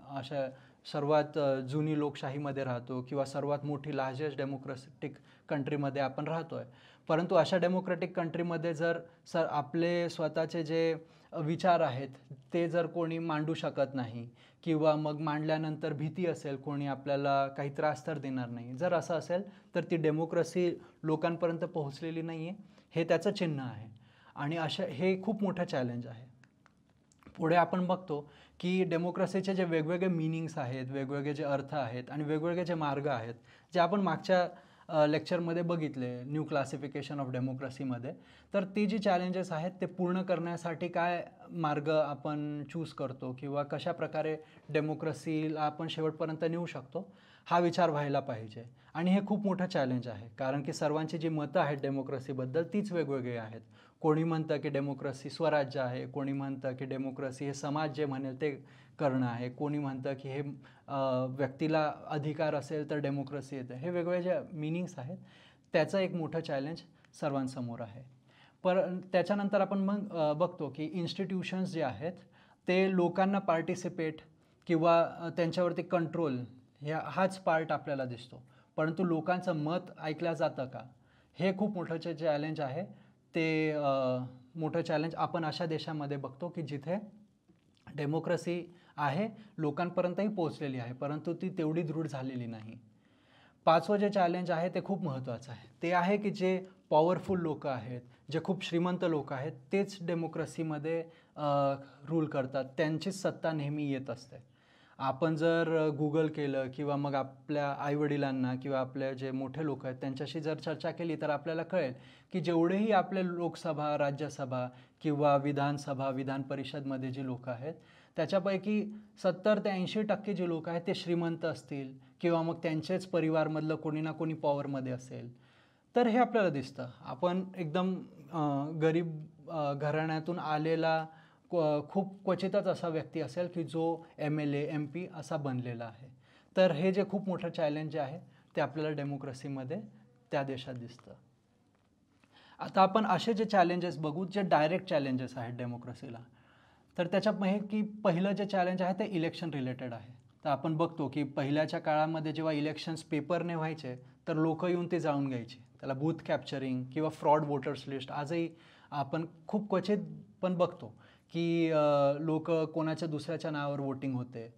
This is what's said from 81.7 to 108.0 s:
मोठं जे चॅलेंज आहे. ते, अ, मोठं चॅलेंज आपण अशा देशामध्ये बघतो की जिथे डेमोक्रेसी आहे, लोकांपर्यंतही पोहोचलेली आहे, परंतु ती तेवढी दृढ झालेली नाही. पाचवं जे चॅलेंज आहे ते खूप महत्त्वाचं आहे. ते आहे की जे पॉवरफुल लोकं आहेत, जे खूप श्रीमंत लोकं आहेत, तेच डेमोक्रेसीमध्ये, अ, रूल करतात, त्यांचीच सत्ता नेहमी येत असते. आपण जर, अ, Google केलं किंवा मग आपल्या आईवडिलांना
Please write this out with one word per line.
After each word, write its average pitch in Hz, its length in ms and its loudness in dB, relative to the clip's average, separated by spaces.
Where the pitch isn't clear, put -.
मोठं 165 240 -4
जे 170 160 -6
चॅलेंज 156 460 0
आहे. 147 480 -6
ते, 160 360 2
अ, 135 460 2
मोठं 160 260 0
चॅलेंज 160 340 0
आपण 160 300 0
अशा 151 200 -2
देशामध्ये 151 520 -4
बघतो 139 320 -8
की 175 120 -6
जिथे 147 360 -4
डेमोक्रेसी 165 800 -2
आहे, 151 320 0
लोकांपर्यंतही 175 720 0
पोहोचलेली 151 500 -2
आहे, 120 160 -6
परंतु 147 400 -4
ती 185 160 -4
तेवढी 160 320 0
दृढ 156 260 -2
झालेली 127 380 -6
नाही. 110 340 -10
पाचवं 170 320 6
जे 202 120 4
चॅलेंज 180 420 2
आहे 170 180 0
ते 170 140 -2
खूप 196 200 -2
महत्त्वाचं 131 480 -4
आहे. - 180 -16
ते 170 100 2
आहे 180 240 4
की 208 120 -2
जे 185 360 0
पॉवरफुल 175 500 4
लोकं 151 300 -2
आहेत, 123 320 -6
जे 156 120 0
खूप 185 200 -2
श्रीमंत 180 400 0
लोकं 156 320 0
आहेत, 139 160 -4
तेच 196 300 0
डेमोक्रेसीमध्ये, 160 1000 -2
अ, 151 100 -4
रूल 160 180 2
करतात, 143 400 -2
त्यांचीच 160 440 0
सत्ता 165 300 -2
नेहमी 147 400 -2
येत 131 180 -2
असते. - 480 -14
आपण 139 380 0
जर, 165 420 4
अ, 156 240 2
Google 156 260 4
केलं 139 480 0
किंवा 147 200 -2
मग 143 200 0
आपल्या 143 560 -2
आईवडिलांना 139 840 0